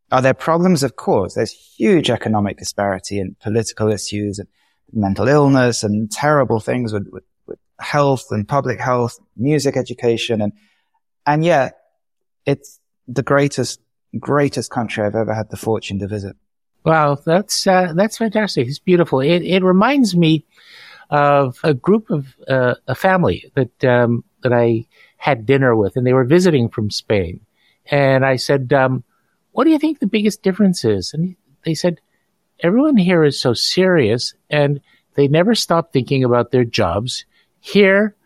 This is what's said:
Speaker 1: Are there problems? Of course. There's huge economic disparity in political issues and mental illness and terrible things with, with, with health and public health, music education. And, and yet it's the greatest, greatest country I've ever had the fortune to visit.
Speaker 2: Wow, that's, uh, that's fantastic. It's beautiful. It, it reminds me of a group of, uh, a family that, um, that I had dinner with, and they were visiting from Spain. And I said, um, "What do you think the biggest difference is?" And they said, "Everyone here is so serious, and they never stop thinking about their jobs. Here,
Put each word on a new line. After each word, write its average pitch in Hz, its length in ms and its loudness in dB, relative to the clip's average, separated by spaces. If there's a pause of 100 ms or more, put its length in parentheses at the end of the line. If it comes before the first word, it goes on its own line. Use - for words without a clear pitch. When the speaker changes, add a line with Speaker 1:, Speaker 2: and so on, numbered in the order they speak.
(120)
Speaker 1:
Are 131 100 2
there 127 120 2
problems? 170 480 0
Of 135 140 -4
course. 107 400 -2
There's 113 160 -2
huge - 580 -2
economic 104 480 -2
disparity 101 600 -6
in 95 220 -8
political 110 500 -2
issues 101 480 -6
and 95 80 -14 (440)
mental 98 360 -2
illness 135 560 2
and 107 260 -2
terrible 143 500 0
things 123 320 -4
with, 104 200 -6
with, - 120 -18 (220)
with - 140 -16 (200)
health 143 520 -2
and 107 160 -4
public 127 320 -2
health, 123 400 -4 (180)
music 135 400 -2
education. 117 640 -2
And, 104 120 -4 (760)
and 151 180 0
yet 147 320 0 (680)
it's - 340 -6 (280)
the 131 140 -6
greatest, 139 580 0 (400)
greatest 139 520 -2
country 110 340 -4
I've 101 100 -2
ever 110 180 -2
had 110 180 -6
the - 60 -12
fortune 101 420 -6
to 98 80 -6
visit. 98 280 -10 (480)
Speaker 2:
Wow, 151 400 2
that's, 180 440 -2
uh, 185 260 2
that's 202 240 -2
fantastic. 208 500 -2
It's 143 120 -10
beautiful. 170 400 2
It, 165 240 0
it 185 200 0
reminds 202 520 2
me 160 300 2 (680)
of 143 520 2
a 160 100 2
group 196 360 0
of, 139 260 -4 (120)
uh, 127 280 0 (120)
a 123 80 -6
family 180 600 0
that, - 280 -2
um, 123 400 2 (180)
that 123 120 0
I 117 340 2 (300)
had 120 280 -2
dinner 131 300 2
with, 104 220 0
and 123 100 0
they 123 60 4
were 131 100 4
visiting 151 460 2
from 107 200 -4
Spain. 92 520 -4 (500)
And 135 340 2
I 135 120 2
said, 135 340 -2
um, 131 320 2 (480)
"What 233 140 -2
do 320 60 4
you 302 80 2
think 311 200 -2
the 220 80 -2
biggest 208 360 -2
difference 190 420 0
is?" 101 280 -2
And 175 220 -4 (300)
they 165 80 -2
said, 165 260 -2 (600)
"Everyone 254 340 2
here 180 280 4
is 143 180 0
so 123 120 0
serious, 147 800 0 (160)
and 143 300 0 (360)
they 143 120 4
never 175 280 2
stop 165 360 -2
thinking 131 320 0
about 120 280 2
their 127 120 2
jobs. 110 600 -4 (340)
Here, 202 560 2 (100)